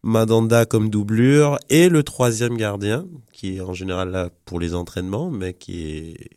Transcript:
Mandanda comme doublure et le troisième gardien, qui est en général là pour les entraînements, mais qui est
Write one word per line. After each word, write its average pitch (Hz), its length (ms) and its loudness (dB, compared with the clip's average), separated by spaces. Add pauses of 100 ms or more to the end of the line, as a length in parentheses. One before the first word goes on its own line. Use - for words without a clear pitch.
Mandanda 113 600 4
comme 110 240 0
doublure 123 680 2 (100)
et 165 200 6
le 160 120 4
troisième 120 560 0
gardien, 107 480 -2 (280)
qui 95 240 -10
est 95 40 -8
en 92 120 -8
général 92 360 -4
là 90 200 -4 (160)
pour 87 140 -8
les 85 140 -4
entraînements, 92 560 -6
mais 92 240 -6
qui 82 360 -12
est 80 480 -12